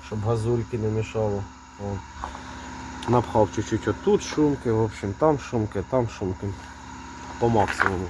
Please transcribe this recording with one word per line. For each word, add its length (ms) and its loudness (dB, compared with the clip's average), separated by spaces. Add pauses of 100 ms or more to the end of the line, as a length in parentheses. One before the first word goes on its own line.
щоб 200 -6
газульки 520 0
не 100 0
мішало. 560 0 (360)
О. 180 -4 (1080)
Напхав 480 6
чуть-чуть 320 0
отут 360 2
шумки, 480 2
в 120 4
общем, 300 -2
там 260 4
шумки, 500 -2
там 200 2
шумки. 380 -4 (920)
По 100 4
максимуму. 600 2